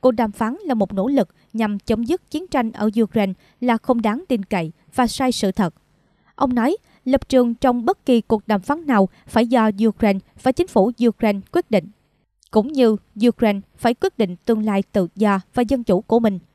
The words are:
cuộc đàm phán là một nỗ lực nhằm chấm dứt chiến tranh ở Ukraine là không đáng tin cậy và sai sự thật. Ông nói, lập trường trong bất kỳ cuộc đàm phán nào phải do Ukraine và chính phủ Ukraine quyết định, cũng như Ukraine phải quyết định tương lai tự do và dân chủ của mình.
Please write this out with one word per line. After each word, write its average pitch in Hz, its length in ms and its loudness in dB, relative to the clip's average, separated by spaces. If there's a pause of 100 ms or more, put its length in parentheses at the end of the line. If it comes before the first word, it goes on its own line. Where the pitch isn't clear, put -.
cuộc 254 100 4
đàm 220 220 -2
phán 233 320 -4
là 285 100 -2
một 202 180 -2
nỗ 196 160 -2
lực 269 200 0 (240)
nhằm 214 260 -4
chấm 226 260 -4
dứt 311 260 -4
chiến 339 160 -8
tranh 233 260 -2
ở 220 180 -2 (120)
Ukraine 202 300 0 (280)
là 240 180 0
không 240 240 -2
đáng 226 260 -2
tin 214 160 -2
cậy 165 280 -6 (220)
và 247 120 2
sai 254 260 -2
sự 196 200 -2
thật. 180 220 -2 (600)
Ông 254 200 -2
nói, 247 220 0 (280)
lập 254 240 0
trường 247 260 2
trong 247 300 0
bất 359 220 -2
kỳ 240 140 4
cuộc 214 280 -2
đàm 208 120 2
phán 311 260 -4
nào 208 220 2 (180)
phải 240 200 0
do 226 240 2 (160)
Ukraine 202 340 0 (220)
và 262 100 2
chính 359 140 0
phủ 208 240 2 (180)
Ukraine 208 320 -2 (120)
quyết - 180 -2
định, 180 180 0 (600)
cũng 220 220 0
như 240 240 4 (320)
Ukraine 208 320 0 (160)
phải 240 180 0
quyết - 240 -4
định 180 260 -2
tương 220 200 0
lai 196 180 0 (100)
tự 185 240 0
do 196 240 2 (140)
và 247 140 0
dân 240 160 -2
chủ 185 160 2
của 233 200 0
mình. 214 180 0 (160)